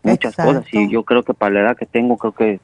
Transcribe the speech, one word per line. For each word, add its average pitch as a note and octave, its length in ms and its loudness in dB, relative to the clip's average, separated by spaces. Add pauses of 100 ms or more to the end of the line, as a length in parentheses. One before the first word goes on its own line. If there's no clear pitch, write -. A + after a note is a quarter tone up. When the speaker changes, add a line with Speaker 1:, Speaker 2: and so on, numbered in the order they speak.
Speaker 1:
muchas B2 300 0
Speaker 2:
Exacto. C#3 260 0
Speaker 1:
cosas, - 140 -10
y G#2 140 2
yo A2 140 -2
creo A#2+ 220 2
que G2+ 100 -4
para G2+ 220 -2
la G2+ 60 2
edad A#2 160 0
que A2+ 100 -8
tengo, A#2+ 300 0
creo A2 140 -4
que G#2 320 -2